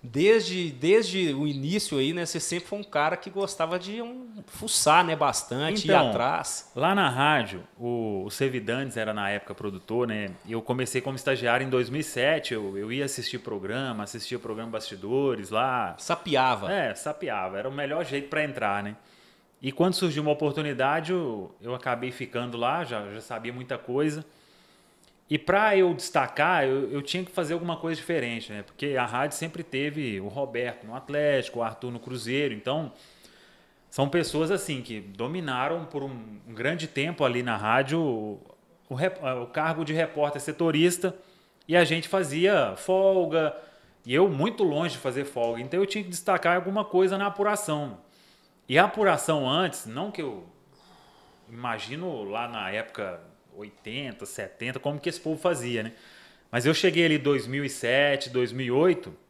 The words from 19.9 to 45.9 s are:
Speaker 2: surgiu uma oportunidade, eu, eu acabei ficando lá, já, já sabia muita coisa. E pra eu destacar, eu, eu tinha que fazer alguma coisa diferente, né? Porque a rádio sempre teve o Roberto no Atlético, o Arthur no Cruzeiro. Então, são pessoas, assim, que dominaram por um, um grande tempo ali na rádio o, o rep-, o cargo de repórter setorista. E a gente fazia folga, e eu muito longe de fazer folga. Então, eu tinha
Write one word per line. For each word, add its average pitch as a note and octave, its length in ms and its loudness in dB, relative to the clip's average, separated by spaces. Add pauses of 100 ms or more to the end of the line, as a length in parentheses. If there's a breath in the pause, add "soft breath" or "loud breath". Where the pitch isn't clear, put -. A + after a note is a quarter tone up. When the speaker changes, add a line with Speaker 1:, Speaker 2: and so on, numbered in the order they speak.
Speaker 2:
surgiu D3+ 280 0
uma D3+ 100 2
oportunidade, D3 800 0
eu, A#2+ 380 -4 (120)
eu A#2+ 120 -6
acabei B2 380 -4
ficando A#2+ 460 -6
lá, C#3+ 260 0
já, G#2+ 300 -8
já A2 80 -12
sabia A#2 300 -8
muita B2 260 -8
coisa. D3 440 -2 (1080 soft breath)
E D3 80 0
pra G3+ 360 4
eu F3+ 200 6
destacar, D3 680 2
eu, C3+ 280 0
eu C#3+ 80 -2
tinha F3+ 240 -6
que - 80 -16
fazer E3 220 -2
alguma E3+ 240 -4
coisa E3 200 -4
diferente, A#2+ 540 -4
né? G#2 100 -10
Porque C#3+ 380 -4
a A#2+ 60 2
rádio B2+ 300 -2
sempre E3 280 -8
teve C3+ 560 -4
o G2+ 80 -8
Roberto B2 580 -6
no A2 80 -12
Atlético, C#3+ 680 0
o - 20 2
Arthur A2+ 280 -4
no A#2+ 80 -8
Cruzeiro. B2+ 540 -2
Então, C3 400 -4 (960 soft breath)
são C#3 220 0
pessoas, D#3+ 400 2
assim, D3+ 320 -2
que A2 180 -8
dominaram C3+ 840 -4
por C#3 160 -6
um, C3+ 80 -6 (360)
um A#2 80 -16
grande D3+ 320 -2
tempo D3+ 380 0
ali B2 180 2
na A#2 140 0
rádio C3 420 4
o, A2 420 -2 (500)
o C3+ 40 -6
rep-, F#3 260 -2 (220)
o A#2+ 40 -8
cargo D#3 400 -2
de D#3 80 -2
repórter D3 460 0
setorista. E3+ 760 2 (500 loud breath)
E D#3+ 80 0
a F3 100 10
gente D#3 240 0
fazia E3 680 4
folga, F3+ 800 4 (480 loud breath)
e A#2+ 100 0
eu F#3 140 8
muito E3 340 0
longe D#3 340 2
de - 40 -12
fazer C3+ 240 -2
folga. A#2 380 -2
Então, E3+ 180 -2
eu G3+ 60 4
tinha G#3 180 -4